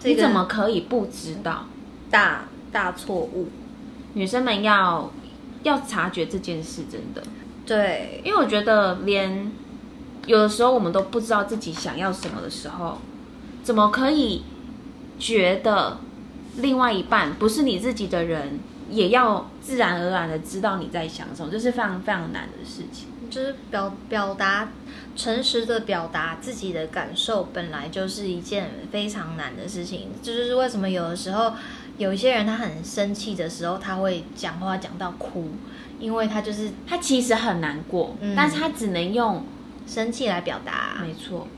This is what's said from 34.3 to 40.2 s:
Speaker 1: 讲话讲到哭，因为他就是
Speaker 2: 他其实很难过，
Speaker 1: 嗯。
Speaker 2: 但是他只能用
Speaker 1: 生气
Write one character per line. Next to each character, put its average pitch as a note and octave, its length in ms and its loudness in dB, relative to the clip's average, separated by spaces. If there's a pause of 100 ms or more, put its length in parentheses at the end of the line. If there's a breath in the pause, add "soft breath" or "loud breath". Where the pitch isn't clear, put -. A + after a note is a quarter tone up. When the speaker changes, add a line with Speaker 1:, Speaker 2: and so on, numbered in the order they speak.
Speaker 1:
讲 E3 240 -6
话 F#3+ 200 -2
讲 F3+ 200 -8
到 F3+ 140 -4
哭， - 380 -6 (500 loud breath)
因 A3+ 140 -2
为 A3+ 120 2
他 G#3+ 160 0
就 G#3 100 -4
是 G#3 180 -4 (180)
Speaker 2:
他 F4 100 -2
其 C4 240 4
实 B3 140 4
很 A3 240 0
难 D3+ 280 -2
过， - 320 0
Speaker 1:
嗯。 G3+ 160 -2
Speaker 2:
但 D4 140 6
是 D4 80 -2
他 D#4 120 0
只 A#3 180 -4
能 F3 240 0
用 A3 320 2 (420)
Speaker 1:
生 A3+ 240 -2
气 A#3 160 -2